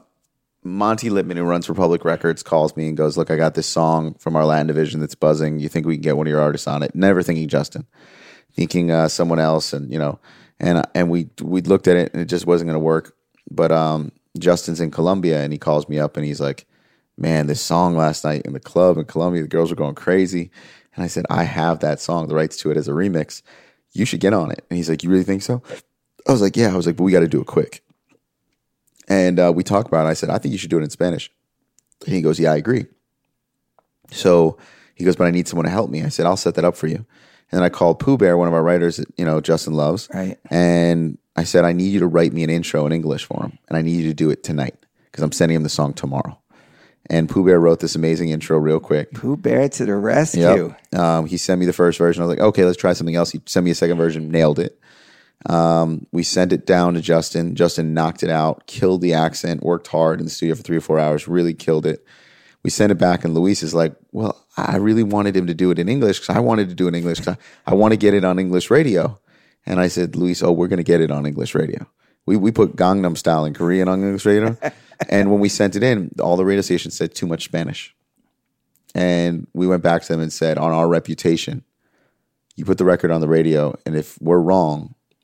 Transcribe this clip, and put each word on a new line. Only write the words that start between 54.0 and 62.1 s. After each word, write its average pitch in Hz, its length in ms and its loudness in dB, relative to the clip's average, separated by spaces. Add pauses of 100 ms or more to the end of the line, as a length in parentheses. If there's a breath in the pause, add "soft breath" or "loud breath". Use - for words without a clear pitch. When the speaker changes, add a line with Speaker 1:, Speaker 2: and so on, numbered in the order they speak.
Speaker 1:
nailed 80 300 2
it. - 180 -4 (680 soft breath)
Um, 82 680 2
we 87 100 -2
sent 90 300 0
it 92 160 -2
down 87 280 4
to 82 60 -4
Justin. 85 540 -2
Justin 82 380 0
knocked 80 300 -2
it 85 60 0
out, 80 380 -2
killed 92 340 0
the 87 120 0
accent, 80 500 -2
worked 85 240 -2
hard 80 320 0
in 85 60 -6
the 82 40 -8
studio 82 240 -4
for 113 100 -12
three 87 120 -4
or 80 60 -2
four 78 180 0
hours, 76 300 -2
really 85 240 0
killed 78 320 -2
it. 80 180 -4 (580 soft breath)